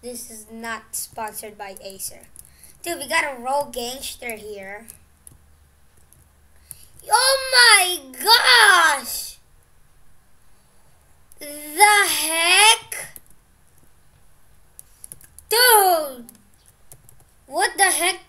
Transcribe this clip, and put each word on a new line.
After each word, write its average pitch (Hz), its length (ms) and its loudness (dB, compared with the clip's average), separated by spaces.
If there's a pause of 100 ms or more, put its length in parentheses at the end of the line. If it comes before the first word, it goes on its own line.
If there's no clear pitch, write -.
This 240 280 -16
is 220 220 -20
not 226 440 -14
sponsored 214 640 -12
by 202 240 -16
Acer. 190 420 -14 (580)
Dude, 339 180 -8
we 277 80 -14
got 320 160 -2
a 277 180 -8
rogue 262 320 -4
gangster 247 600 -12
here. 208 520 -16 (2250)
Oh 508 280 2 (160)
my 359 680 4
gosh! 381 1160 2 (2000)
The 302 680 0
heck? 339 1120 0 (2250)
Dude! 370 760 2 (1200)
What 349 320 -2
the 349 60 2
heck? 349 460 0